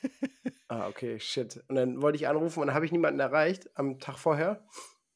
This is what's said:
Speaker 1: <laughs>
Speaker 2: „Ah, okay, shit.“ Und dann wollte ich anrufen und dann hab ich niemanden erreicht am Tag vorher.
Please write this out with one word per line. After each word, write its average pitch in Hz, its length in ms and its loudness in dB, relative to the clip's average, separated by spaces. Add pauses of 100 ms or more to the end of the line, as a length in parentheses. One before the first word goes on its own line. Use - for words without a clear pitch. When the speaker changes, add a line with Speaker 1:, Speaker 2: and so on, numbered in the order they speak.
Speaker 1:
<laughs> - 640 -8
Speaker 2:
„Ah, 110 200 -4
okay, 113 320 -8
shit.“ - 480 -6
Und 135 80 0
dann 127 260 2
wollte 147 140 4
ich 147 120 -2
anrufen 156 320 0
und 143 80 2
dann 135 80 2
hab 156 80 4
ich 160 80 -2
niemanden 156 280 2
erreicht 156 560 2
am 135 240 -2
Tag - 180 -10
vorher. 165 460 0 (520)